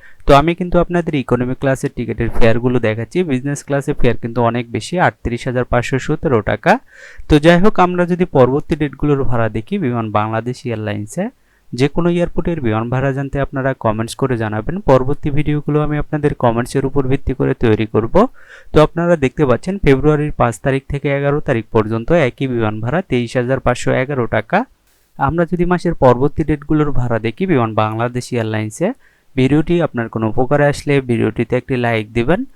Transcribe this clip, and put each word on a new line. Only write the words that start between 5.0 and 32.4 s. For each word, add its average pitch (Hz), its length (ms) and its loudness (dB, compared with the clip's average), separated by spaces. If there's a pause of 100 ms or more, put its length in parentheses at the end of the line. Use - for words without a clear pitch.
হাজার 123 200 -2
পাঁচশো 120 340 0
সতেরো 147 440 0
টাকা। 107 300 0 (540)
তো - 120 4
যাই 170 220 6
হোক, 208 180 6
আমরা 180 280 2
যদি 175 200 0
পরবর্তী 135 500 2
ডেটগুলোর 147 480 0
ভাড়া 113 240 2
দেখি, 107 300 -6
বিমান 120 320 -2
বাংলাদেশ 110 500 -2
এয়ারলাইন্সে 110 680 -6 (460)
যে 131 160 2
কোনো 170 220 0
এয়ারপোর্টের 175 500 -2
বিমান 113 300 -2
ভাড়া 131 220 -2
জানতে 139 280 -6
আপনারা 135 340 -2
কমেন্টস 113 400 -4
করে 131 220 -2
জানাবেন। 110 440 -4
পরবর্তী 135 500 2
ভিডিওগুলো 147 520 0
আমি 147 160 -2
আপনাদের 147 360 -2
কমেন্টসের 120 520 -2
উপর 139 200 2
ভিত্তি 135 280 0
করে 135 200 0
তৈরি 110 320 2
করব। 110 280 -2 (540)
তো - 120 0
আপনারা 170 360 2
দেখতে 139 280 -2
পাচ্ছেন, 131 340 0
ফেব্রুয়ারির 147 540 2
পাঁচ 120 260 0
তারিখ 135 300 -2
থেকে 143 200 -6
এগারো 139 320 0
তারিখ 117 320 -2
পর্যন্ত 113 360 0 (120)
একই 135 280 -2
বিমান 113 320 -2
ভাড়া 127 220 -2
তেইশ 120 340 -4
হাজার 127 240 0
পাঁচশো 123 320 0
এগারো 127 340 -2
টাকা। 110 320 0 (600)
আমরা 151 260 0
যদি 175 220 -2
মাসের 175 280 0
পরবর্তী 131 500 2
ডেটগুলোর 151 480 0
ভাড়া 120 260 2
দেখি, 117 280 -4
বিমান 127 280 2
বাংলাদেশ 110 540 -4
এয়ারলাইন্সে 110 600 -4 (460)
ভিডিওটি 143 480 2
আপনার 120 260 -4
কোনো 113 200 -4
উপকারে 131 380 2
আসলে 143 340 -2
ভিডিওটিতে 117 560 -2
একটি 131 200 -6
লাইক 117 360 -2
দিবেন। 123 280 0 (160)